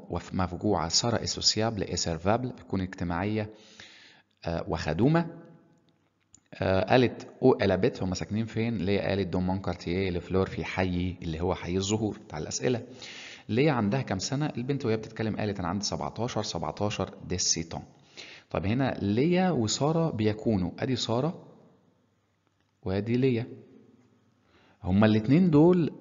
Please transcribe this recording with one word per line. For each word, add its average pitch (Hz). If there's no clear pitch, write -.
وف-، -
مفجوعة. 87
سارة 117
إي -
سوسيابل، 107
إي -
سيرفابل، 92
بتكون -
اجتماعية، 92
آه، 85
وخدومة. 101
آه، 95
قالت 120
أو 131
إلابيت، 101
هما 92
ساكنين 107
فين؟ 113
ليا 92
قالت 98
دون 92
مون 95
كارتييه 90
لفلور 90
في 82
حي 90
اللي 80
هو 90
حي 87
الزهور 104
بتاع -
الأسئلة. 113
ليا 135
عندها 120
كام 98
سنة؟ 139
البنت 131
وهي 110
بتتكلم 110
قالت: 104
"أنا 87
عندي 98
سبعتاشر، 107
سبعتاشر 95
دي 90
سيتون". -
طب 85
هنا 120
ليا 165
وسارة 147
بيكونوا، 107
أدي 123
سارة 127
وأدي 101
ليا. 123
هما 98
الاتنين 127
دول 156